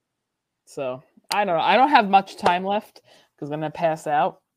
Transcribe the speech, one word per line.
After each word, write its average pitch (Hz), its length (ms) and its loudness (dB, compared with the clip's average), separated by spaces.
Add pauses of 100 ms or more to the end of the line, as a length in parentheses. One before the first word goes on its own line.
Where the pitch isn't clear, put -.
(640)
So, 131 380 -10 (300)
I 202 100 0
don't 180 140 -2
know. 156 60 -2
I 175 120 4
don't - 140 4
have 226 200 4
much 196 280 2
time 185 260 0
left 202 380 -8 (360)
'cause 143 140 -12
I'm 151 80 -6
gonna 156 100 -6
pass 156 380 -4
out. 160 340 -2 (160)